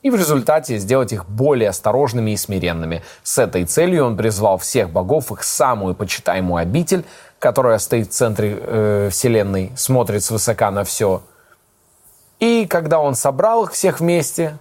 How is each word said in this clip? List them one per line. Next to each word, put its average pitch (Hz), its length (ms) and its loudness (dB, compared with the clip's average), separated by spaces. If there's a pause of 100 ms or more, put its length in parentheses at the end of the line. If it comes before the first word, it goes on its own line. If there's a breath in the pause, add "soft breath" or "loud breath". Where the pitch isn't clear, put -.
И 277 60 2
в 247 60 2
результате 151 600 2
сделать 117 340 0
их 92 160 -6
более 117 400 2
осторожными 113 640 0
и 101 60 -2
смиренными. 82 640 -4 (200 loud breath)
С - 160 -4
этой 90 260 0
целью 165 400 2
он 117 100 0
призвал 101 420 2
всех 95 340 -2
богов 95 380 0
в 110 40 -8
их - 100 -10
самую 107 520 0
почитаемую 90 680 -2
обитель, 160 420 0 (360 loud breath)
которая 120 400 2
стоит 113 280 -2
в - 60 -12
центре, 104 440 0
э, 104 540 0
вселенной, 98 640 0
смотрит 110 480 0
свысока 107 480 0
на 98 140 -2
всё. 95 360 0 (1160 soft breath)
И 233 280 2
когда 165 340 2
он 143 140 0
собрал 196 500 2
их - 80 -10
всех - 260 0
вместе 165 600 0